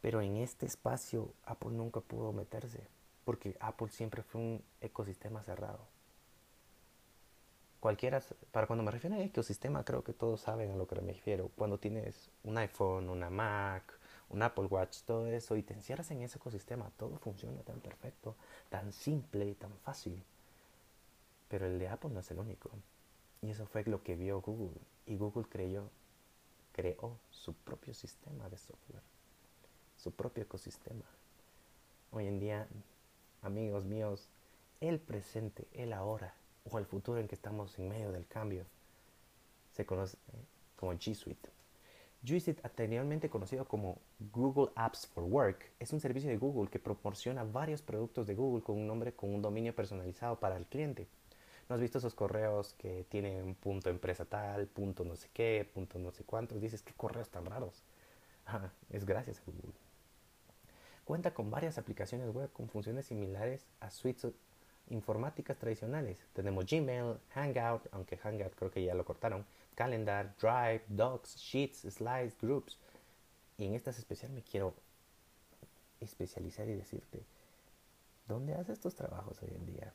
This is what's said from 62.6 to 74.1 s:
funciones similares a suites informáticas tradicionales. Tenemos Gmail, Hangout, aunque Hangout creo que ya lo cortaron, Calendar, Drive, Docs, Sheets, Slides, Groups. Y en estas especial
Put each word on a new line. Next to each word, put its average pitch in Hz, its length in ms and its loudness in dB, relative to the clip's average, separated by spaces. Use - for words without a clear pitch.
funciones 110 340 -2
similares 107 600 -2
a 98 100 -8
suites 123 420 0
informáticas 113 680 0
tradicionales. 113 600 0
Tenemos 98 320 2
Gmail, 123 540 4
Hangout, 120 580 4
aunque 92 240 -4
Hangout 101 380 -2
creo 92 160 0
que 95 140 0
ya 90 100 4
lo 90 100 4
cortaron, 92 400 -2
Calendar, 104 640 2
Drive, 113 500 6
Docs, 113 480 2
Sheets, - 580 0
Slides, 120 460 0
Groups. 127 380 2
Y 101 100 0
en 98 80 2
estas 123 240 -2
especial - 340 -8